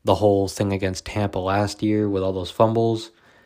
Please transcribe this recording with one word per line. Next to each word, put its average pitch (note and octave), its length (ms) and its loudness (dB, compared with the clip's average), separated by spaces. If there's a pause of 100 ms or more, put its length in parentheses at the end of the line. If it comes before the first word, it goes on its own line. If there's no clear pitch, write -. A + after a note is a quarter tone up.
the G2 120 4
whole G2 320 4
thing G2 260 -2
against F#2+ 320 -4
Tampa G2+ 340 -4
last G2 440 -2
year G#2+ 260 2
with G2 140 0
all F#2+ 100 -2
those F#2 180 -8
fumbles. A2+ 600 0 (340)